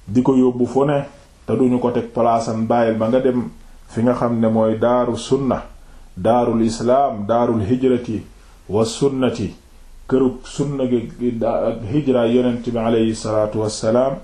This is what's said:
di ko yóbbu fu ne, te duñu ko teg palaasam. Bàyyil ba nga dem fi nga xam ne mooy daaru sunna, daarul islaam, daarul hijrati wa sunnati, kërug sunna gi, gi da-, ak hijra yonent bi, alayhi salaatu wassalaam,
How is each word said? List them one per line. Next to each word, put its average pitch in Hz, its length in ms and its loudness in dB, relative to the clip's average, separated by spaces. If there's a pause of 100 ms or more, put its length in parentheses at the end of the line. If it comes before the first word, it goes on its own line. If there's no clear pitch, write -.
di 113 140 2
ko 131 140 2
yóbbu 123 320 4
fu 127 180 2
ne, 143 160 0 (460)
te 127 80 -2
duñu 127 240 2
ko 120 120 0
teg 117 220 -4
palaasam. 113 540 0
Bàyyil 113 300 2
ba 110 100 0
nga 127 120 2
dem 123 300 0 (380)
fi - 160 -4
nga 123 100 2
xam 117 260 -2
ne 113 80 2
mooy 110 300 2
daaru 120 400 0
sunna, 131 460 -2 (520)
daarul 113 460 2
islaam, 113 640 0
daarul 113 380 2
hijrati 123 560 0 (480)
wa 110 160 0
sunnati, 131 680 -2 (540)
kërug 131 360 0
sunna 139 440 -4
gi, 117 220 -2 (100)
gi 120 180 -2
da-, 113 320 -2
ak 113 140 -6 (100)
hijra 131 340 2
yonent 123 420 0
bi, 117 80 -4
alayhi 113 380 2
salaatu 107 440 -2
wassalaam, 117 640 0